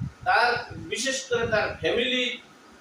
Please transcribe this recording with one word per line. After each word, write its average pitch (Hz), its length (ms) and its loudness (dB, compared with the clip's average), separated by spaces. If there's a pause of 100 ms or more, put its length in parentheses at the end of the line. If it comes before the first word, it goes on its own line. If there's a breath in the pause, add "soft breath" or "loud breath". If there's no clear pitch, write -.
(240)
তার 226 260 6 (260)
বিশেষ 208 400 -4 (120)
করে 233 180 0
তার 214 200 2 (140)
ফ্যামিলি 247 440 2 (560)